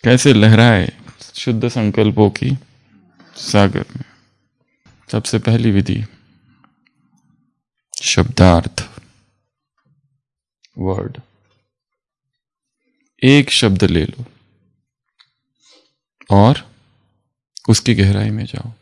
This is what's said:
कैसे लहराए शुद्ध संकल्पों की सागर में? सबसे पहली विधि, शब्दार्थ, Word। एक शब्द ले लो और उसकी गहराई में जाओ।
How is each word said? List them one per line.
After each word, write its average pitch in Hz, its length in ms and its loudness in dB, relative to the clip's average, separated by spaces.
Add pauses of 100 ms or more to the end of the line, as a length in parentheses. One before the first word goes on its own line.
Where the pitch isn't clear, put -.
कैसे 127 300 4
लहराए 110 600 4 (400)
शुद्ध 120 340 -6
संकल्पों 107 600 0
की 131 280 -6 (760)
सागर - 500 -2 (120)
में? - 60 -16 (1080)
सबसे 107 280 -4
पहली 117 320 0
विधि, 98 340 -2 (2000)
शब्दार्थ, - 880 0 (1900)
Word। 95 400 -8 (2000)
एक 139 280 4
शब्द 98 320 0
ले 82 220 0
लो - 200 -12 (2000)
और 104 420 2 (1000)
उसकी 113 260 0
गहराई 101 340 0
में 107 160 -8
जाओ। - 360 -16